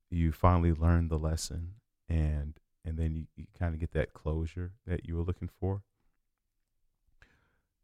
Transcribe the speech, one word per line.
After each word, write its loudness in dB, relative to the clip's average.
you 2
finally 4
learn 4
the 0
lesson, -4
and, 0
and -6
then 0
you, -6
you -14
kinda -2
get -6
that 0
closure -6
that -6
you -6
were -2
looking -4
for. -4